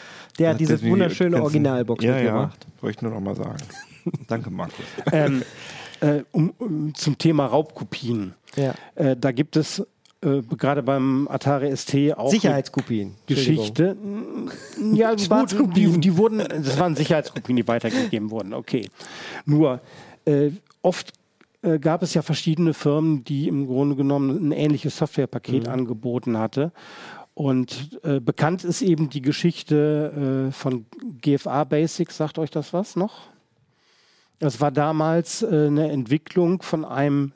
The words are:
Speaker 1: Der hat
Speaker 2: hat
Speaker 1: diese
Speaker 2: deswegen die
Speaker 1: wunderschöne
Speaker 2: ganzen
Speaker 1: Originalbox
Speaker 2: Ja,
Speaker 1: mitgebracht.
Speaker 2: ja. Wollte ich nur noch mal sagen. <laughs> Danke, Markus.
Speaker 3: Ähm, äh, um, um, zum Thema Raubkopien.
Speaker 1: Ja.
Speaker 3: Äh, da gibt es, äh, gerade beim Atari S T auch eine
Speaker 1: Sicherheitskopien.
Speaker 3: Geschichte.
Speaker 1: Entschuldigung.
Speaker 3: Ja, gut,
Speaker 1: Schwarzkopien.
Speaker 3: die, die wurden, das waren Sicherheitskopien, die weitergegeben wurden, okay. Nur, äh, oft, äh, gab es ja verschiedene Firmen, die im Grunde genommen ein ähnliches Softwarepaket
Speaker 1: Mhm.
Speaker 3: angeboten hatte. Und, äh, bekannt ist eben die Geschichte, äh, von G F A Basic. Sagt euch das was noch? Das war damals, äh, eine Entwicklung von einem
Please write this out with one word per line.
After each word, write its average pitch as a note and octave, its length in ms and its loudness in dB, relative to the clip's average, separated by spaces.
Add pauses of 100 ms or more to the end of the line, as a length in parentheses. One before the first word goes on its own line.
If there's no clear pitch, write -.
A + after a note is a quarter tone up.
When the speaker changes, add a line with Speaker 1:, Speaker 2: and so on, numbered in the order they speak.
(400)
Speaker 1:
Der E3 80 4
hat D#3 60 2
Speaker 2:
hat C#3+ 60 -2
Speaker 1:
diese D#3 120 4
Speaker 2:
deswegen A2 160 0
die - 40 4
Speaker 1:
wunderschöne F3+ 380 2
Speaker 2:
ganzen E3 140 2
Speaker 1:
Originalbox C3 600 0
Speaker 2:
Ja, B2+ 100 4
Speaker 1:
mitgebracht. B2 520 0
Speaker 2:
ja. - 160 -20
Wollte G#2+ 140 -4
ich - 60 -16
nur A2+ 100 -4
noch G#2+ 80 -8
mal G2 160 -4
sagen. G#2 220 -8 (360)
<laughs> - 320 -8
Danke, A2+ 240 -6
Markus. F#2 340 -8 (280)
Speaker 3:
Ähm, C#3 300 2 (580)
äh, D3 220 2 (100)
um, F3 260 2
um, D3+ 380 -4
zum - 200 -2
Thema D3+ 300 4
Raubkopien. A#2 880 -2 (220)
Speaker 1:
Ja. C#3 180 0 (220)
Speaker 3:
Äh, C3+ 200 2
da C3 140 0
gibt C#3 240 -2
es, D#3 320 0 (360)
äh, C#3 180 0 (180)
gerade C#3 240 0
beim C3+ 480 0
Atari C#3 380 0
S C3+ 160 -4
T C#3+ 280 2
auch - 100 -6
eine C3+ 80 -2
Speaker 1:
Sicherheitskopien. B2+ 840 0 (120)
Speaker 3:
Geschichte. C3+ 760 2
Speaker 1:
Entschuldigung. G#3+ 920 -4
Speaker 3:
Ja, A3 140 4
gut, G#3+ 100 0
Speaker 1:
Schwarzkopien. G3+ 720 4
Speaker 3:
die, E3+ 80 4
die E3+ 160 4
wurden, A3 220 4
das C#3 420 -2
waren E3+ 160 2
Sicherheitskopien, D3 600 0
die A#2 120 2
weitergegeben A#2 640 0
wurden, G#2 200 -6
okay. B2 360 -4 (560)
Nur, D3 360 4 (440)
äh, D3 260 4 (300)
oft, - 320 -2 (520)
äh, D#3+ 140 2
gab D#3+ 240 0
es E3+ 100 0
ja D#3+ 100 2
verschiedene D#3+ 520 0
Firmen, D3+ 480 2
die C#3+ 240 -4
im C#3 220 -2
Grunde C#3 260 0
genommen C#3 540 0
ein - 20 2
ähnliches D3+ 460 0
Softwarepaket B2 720 -2
Speaker 1:
Mhm. C3 40 -4
Speaker 3:
angeboten A#2+ 640 -4
hatte. C3+ 340 -2 (640)
Und, C3 680 -2
äh, C#3+ 160 0
bekannt D3 460 0
ist F3 180 -2
eben D#3 280 4
die C#3 120 -6
Geschichte, D3 1300 0
äh, B2+ 40 -4
von B2+ 340 -4 (340)
G C#3+ 140 2
F - 120 -2
A C#3 160 0
Basic. D#3 480 0
Sagt D#3 300 -4
euch D3+ 100 -4
das D3 220 -6
was F3+ 240 -4
noch? F#3 160 -2 (1300)
Das C#3+ 200 -2
war D3 120 2
damals, D#3 680 0
äh, D#3 260 2
eine D3 240 0
Entwicklung D#3+ 720 0
von D#3+ 220 -4
einem C#3 520 0